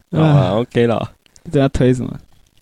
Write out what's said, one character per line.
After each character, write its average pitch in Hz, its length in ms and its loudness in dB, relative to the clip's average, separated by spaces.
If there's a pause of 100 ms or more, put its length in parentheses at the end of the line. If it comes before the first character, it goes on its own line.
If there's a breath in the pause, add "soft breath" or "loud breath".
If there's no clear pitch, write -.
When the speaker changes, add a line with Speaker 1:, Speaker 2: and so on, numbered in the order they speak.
(100)
Speaker 1:
好 156 100 -2
啊， 156 80 4
Speaker 2:
啊。 139 300 2
Speaker 1:
OK 120 280 0
啦。 104 240 -2 (400)
Speaker 2:
大 147 80 -2
家 139 100 2
推 127 240 0
什 127 120 -4
么？ - 100 -10 (480)